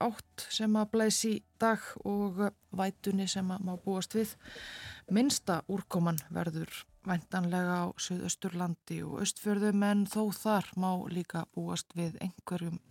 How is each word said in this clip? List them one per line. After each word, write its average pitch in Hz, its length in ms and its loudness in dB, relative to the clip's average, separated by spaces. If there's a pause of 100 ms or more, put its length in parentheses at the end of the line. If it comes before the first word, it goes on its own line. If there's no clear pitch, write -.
átt - 500 -4
sem 220 240 2
að 214 160 2
blæs 220 340 4
í 220 180 0 (140)
dag 226 220 4 (260)
og 202 480 0 (220)
vætunni 190 540 0
sem 190 180 0
að 185 160 -2
má 180 180 -4
búast 190 320 -2
við. 220 220 0 (760)
Minnsta 202 600 4
úrkoman 170 500 2 (140)
verður 165 360 -2 (380)
væntanlega 180 800 0
á 185 80 -4
Suðausturlandi 175 1080 -4
og - 160 -4
Austfjörðum, 202 640 2
en 202 220 4
þó 214 280 0
þar 208 300 2 (100)
má 185 340 0
líka 170 460 -4
búast 170 400 -6
við 170 240 -2
einhverjum 170 600 -6 (100)